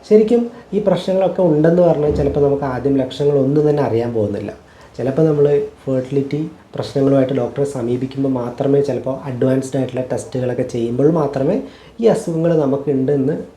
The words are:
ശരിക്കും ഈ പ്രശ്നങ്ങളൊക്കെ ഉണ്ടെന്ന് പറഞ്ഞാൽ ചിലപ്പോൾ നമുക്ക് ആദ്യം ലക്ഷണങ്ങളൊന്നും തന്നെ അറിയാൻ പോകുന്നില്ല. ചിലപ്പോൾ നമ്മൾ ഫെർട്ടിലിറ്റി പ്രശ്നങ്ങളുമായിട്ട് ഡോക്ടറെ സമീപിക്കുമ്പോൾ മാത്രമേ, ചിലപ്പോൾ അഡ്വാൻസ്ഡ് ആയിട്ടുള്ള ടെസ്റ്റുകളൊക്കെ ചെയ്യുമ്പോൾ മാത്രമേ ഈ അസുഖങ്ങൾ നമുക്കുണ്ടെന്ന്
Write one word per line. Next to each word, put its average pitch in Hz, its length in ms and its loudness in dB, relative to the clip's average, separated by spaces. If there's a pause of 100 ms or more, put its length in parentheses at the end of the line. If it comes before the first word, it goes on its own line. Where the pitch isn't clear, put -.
ശരിക്കും 220 340 4 (340)
ഈ 208 120 0
പ്രശ്നങ്ങളൊക്കെ 185 540 0 (100)
ഉണ്ടെന്ന് 165 360 4
പറഞ്ഞാൽ 147 320 2
ചിലപ്പോൾ 143 280 0
നമുക്ക് 139 260 0
ആദ്യം 131 280 -2
ലക്ഷണങ്ങളൊന്നും 143 680 2
തന്നെ 143 180 2
അറിയാൻ 117 300 0
പോകുന്നില്ല. 104 340 -2 (460)
ചിലപ്പോൾ 131 320 0
നമ്മൾ 147 160 4 (400)
ഫെർട്ടിലിറ്റി 135 560 -2 (340)
പ്രശ്നങ്ങളുമായിട്ട് 135 640 0
ഡോക്ടറെ 139 340 -2
സമീപിക്കുമ്പോൾ 131 580 -4 (100)
മാത്രമേ, 131 380 0 (100)
ചിലപ്പോൾ 127 260 -4 (140)
അഡ്വാൻസ്ഡ് 131 500 0
ആയിട്ടുള്ള 127 240 -4 (100)
ടെസ്റ്റുകളൊക്കെ 123 520 -4 (100)
ചെയ്യുമ്പോൾ 123 340 2 (120)
മാത്രമേ 143 360 -2 (440)
ഈ 233 120 0
അസുഖങ്ങൾ 165 400 -2 (100)
നമുക്കുണ്ടെന്ന് 135 720 0 (220)